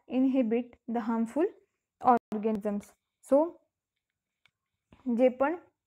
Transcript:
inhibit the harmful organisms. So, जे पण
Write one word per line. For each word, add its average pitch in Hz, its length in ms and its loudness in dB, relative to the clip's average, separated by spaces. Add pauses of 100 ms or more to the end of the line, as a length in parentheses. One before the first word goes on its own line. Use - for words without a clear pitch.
inhibit 247 560 0 (260)
the 233 80 -4
harmful 226 460 -2 (920)
organisms. 208 500 -4 (460)
So, 302 180 4 (1700)
जे 254 120 4
पण 277 260 -2 (320)